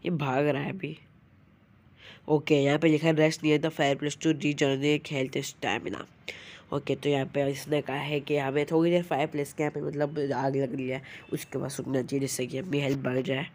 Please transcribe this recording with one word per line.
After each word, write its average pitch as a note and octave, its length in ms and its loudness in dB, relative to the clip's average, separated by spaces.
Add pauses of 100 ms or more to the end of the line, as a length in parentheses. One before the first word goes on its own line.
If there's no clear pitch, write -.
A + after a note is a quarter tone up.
ये F3 60 -2
भाग C#3+ 360 0
रहा C#3+ 160 0
है F#3+ 80 -6
अभी। D#3 280 -8 (1300)
ओके, D3+ 260 4
यहाँ C#3+ 240 4
पे E3 100 6
लिखा D#3 180 4
है, D#3+ 80 6
"Rest D#3 280 4
near D3+ 200 4
the D#3 120 -2
fireplace C#3+ 480 0
to D#3+ 140 4
regenerate D3 760 2
health C3+ 340 -2
stamina।" - 580 -4 (680)
ओके, C#3 240 -2
तो C#3 120 -2
यहाँ C#3 180 2
पे C#3 240 0
इसने C#3+ 320 -2
कहा C3+ 140 -6
है C#3+ 240 -2
कि D3 160 -2
हमें C#3+ 300 0
थोड़ी E3 240 4
देर F3 120 4
फायरप्लेस D3+ 500 -2
के D#3 100 -4
यहाँ D3+ 100 0
पे, D3 80 -6
मतलब, D3 380 -4 (140)
आग C3+ 240 0
लग C3+ 200 0
रही C3 120 -4
है, C3 140 -4 (300)
उसके - 260 -8
बाद C3+ 200 -4
रुकना C3 240 -2
चाहिए, C3+ 180 -2
जिससे C3 260 -4
कि B2+ 120 -6
अपनी C3 220 -2
health C#3 180 0
बढ़ C3 220 0
जाए। C3 340 -2